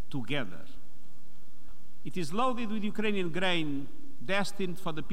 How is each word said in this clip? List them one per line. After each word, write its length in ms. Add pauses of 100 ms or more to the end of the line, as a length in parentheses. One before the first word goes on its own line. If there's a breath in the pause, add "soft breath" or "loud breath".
(100)
together. 540 (1400)
It 120
is 160
loaded 400
with 100
Ukrainian 480
grain 560 (380)
destined 560
for 120
the 200